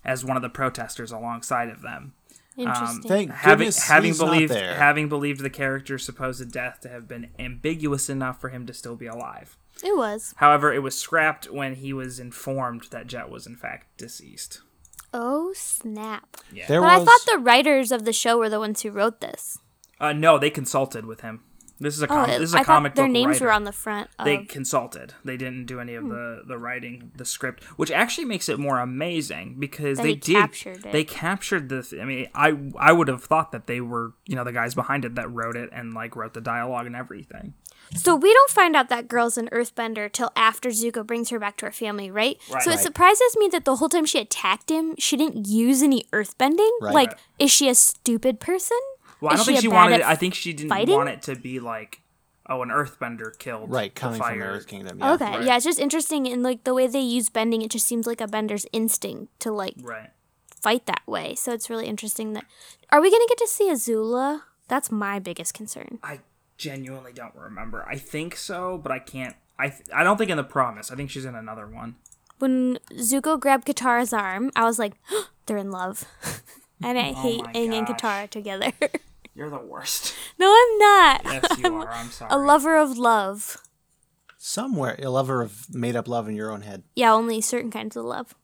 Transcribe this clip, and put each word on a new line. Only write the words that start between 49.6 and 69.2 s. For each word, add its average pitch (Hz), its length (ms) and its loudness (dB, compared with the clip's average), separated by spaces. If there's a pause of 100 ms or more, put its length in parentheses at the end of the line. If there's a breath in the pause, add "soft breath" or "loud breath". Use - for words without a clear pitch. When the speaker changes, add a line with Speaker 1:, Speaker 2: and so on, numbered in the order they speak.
Speaker 1:
she 220 80 4
Speaker 2:
bad - 60 4
Speaker 1:
wanted. 175 260 8
Speaker 2:
at 104 60 2
Speaker 1:
I 160 80 6
think 180 200 -2
she 175 160 -6
didn't 151 180 -8
Speaker 2:
fighting? 226 260 2
Speaker 1:
want - 140 0
it 104 140 -10
to 135 120 -8
be 127 260 -10
like, 113 400 -12 (480)
oh, 131 140 -4
an 123 60 -6
earthbender 117 720 -4
killed 113 320 -10
Speaker 3:
Right, 107 240 -2
Speaker 1:
the - 40 -14
Speaker 3:
coming 117 220 -4
from 117 180 -4
the 113 40 -6
Speaker 1:
fire. 110 80 -6
Speaker 3:
Earth 101 160 -10
Kingdom. 95 320 -14
Yeah. 269 140 2
Speaker 2:
Okay, 294 120 0
Speaker 1:
Right. 208 200 -4
Speaker 2:
yeah, 254 100 4
it's 240 80 0
just 320 160 0
interesting 294 460 -2
in, 247 180 -2
like, 254 220 -2
the 254 80 0
way 254 140 4
they 262 120 -2
use 240 300 0
bending. 226 320 0
It 220 100 -6
just 226 160 -2
seems 233 180 -2
like 233 140 -6
a 220 80 -6
bender's 214 460 -4
instinct - 680 -4
to, 220 140 -6
like, 190 280 -6
Speaker 1:
Right. 110 280 -14 (520)
Speaker 2:
fight - 260 0
that 185 200 -4
way. 90 280 -6
So - 180 -6
it's 220 160 -8
really 226 160 -6
interesting 214 480 -8
that. 208 100 -10 (480 soft breath)
Are 294 100 8
we 381 80 6
gonna 466 200 6
get 480 80 2
to 453 100 0
see 403 220 0
Azula? 247 720 -2 (260)
That's 269 240 -2
my 202 280 -4
biggest 175 340 -10
concern. - 500 -14
Speaker 1:
I 143 160 -14 (380)
genuinely 131 560 -12
don't 120 220 -16
remember. 110 540 -10
I 131 80 -8
think 156 380 -8
so, 185 420 -8
but 147 140 -8
I 127 80 -4
can't. 127 360 -12 (220)